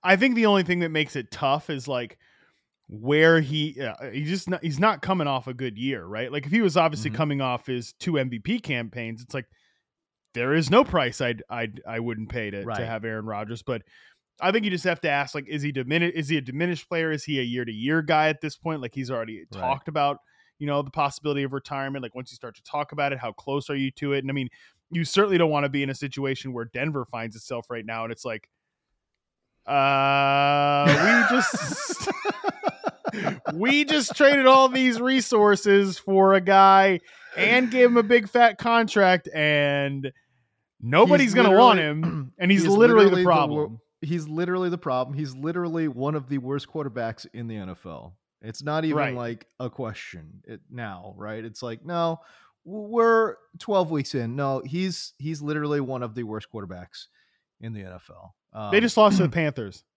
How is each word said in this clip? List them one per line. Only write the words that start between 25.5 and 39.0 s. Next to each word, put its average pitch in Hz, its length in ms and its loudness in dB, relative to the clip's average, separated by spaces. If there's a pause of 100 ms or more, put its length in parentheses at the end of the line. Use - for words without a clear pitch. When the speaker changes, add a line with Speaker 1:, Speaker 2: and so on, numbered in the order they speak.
Speaker 1:
wanna 143 200 2
be 139 120 -2
in 139 60 -2
a 135 60 -4
situation 135 580 -6
where 117 140 -8
Denver 131 400 -6
finds 113 280 -10
itself 117 360 -10
right 117 160 -10
now 113 160 -8
and 113 100 -6
it's - 140 -12
like, 110 240 -10 (1160)
"Uh, 139 1200 2
we 165 500 2
just, 294 720 -6 (1400)
<laughs> - 20 -8
we 269 300 0
just 285 300 -2
traded 277 320 6
all 262 220 8
these 254 320 2
resources 208 1000 4
for 190 360 6
a 190 60 6
guy 196 600 8 (360)
and 226 340 2
gave 247 160 6
him 240 100 6
a 233 60 6
big 214 260 4
fat 233 300 4
contract, 214 760 2